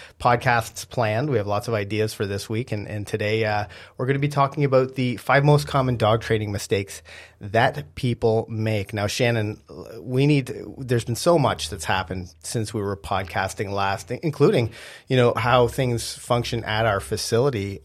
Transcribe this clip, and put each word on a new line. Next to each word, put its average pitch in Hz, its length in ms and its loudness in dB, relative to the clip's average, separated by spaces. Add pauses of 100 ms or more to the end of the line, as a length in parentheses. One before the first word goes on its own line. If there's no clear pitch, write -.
(200)
podcasts 120 680 2
planned. 117 420 0
We 120 80 2
have 104 100 -2
lots 104 180 -2
of 117 80 -2
ideas 107 400 -2
for 107 120 -2
this 98 220 -4
week. 117 220 -4
And, 104 160 -6
and 104 180 -6
today, 107 400 0
uh, 104 220 0 (300)
we're 127 100 -4
gonna 139 140 0
be 147 80 0
talking 143 340 0
about 131 320 4
the 123 220 0
five 139 280 4
most 147 220 6
common 131 300 2
dog 110 240 4
training 107 320 -2
mistakes - 500 -4 (380)
that 117 560 0
people 113 520 0
make. 110 460 -2
Now, 104 140 0
Shannon, 113 520 0 (380)
we 131 300 2
need, 139 260 2 (240)
there's 123 260 0
been 117 120 -4
so 170 240 4
much 107 300 -2
that's 92 140 -10
happened 92 480 -2 (120)
since 110 280 -4
we 110 80 -4
were 101 160 -2
podcasting 98 760 -4
last, 98 420 -2
including, 143 580 2 (380)
you 131 80 2
know, 120 180 6
how 120 320 4
things 120 480 -4
function 120 480 -2
at 110 240 0
our 101 140 2
facility. 107 840 -2